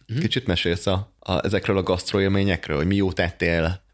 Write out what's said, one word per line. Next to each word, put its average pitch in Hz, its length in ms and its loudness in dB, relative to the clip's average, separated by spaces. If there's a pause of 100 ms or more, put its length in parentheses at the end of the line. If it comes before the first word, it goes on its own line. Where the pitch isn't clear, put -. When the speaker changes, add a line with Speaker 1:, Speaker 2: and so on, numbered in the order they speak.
Speaker 1:
Mhm. 113 120 -4
Speaker 2:
Kicsit 147 280 -2
mesélsz 87 400 0
a, 98 320 -2
a, - 260 -2
ezekről 101 320 0
a 92 60 2
gasztroélményekről, 95 960 0
hogy 78 100 0
mi 98 80 2
jót 95 240 0
ettél, 85 640 0 (100)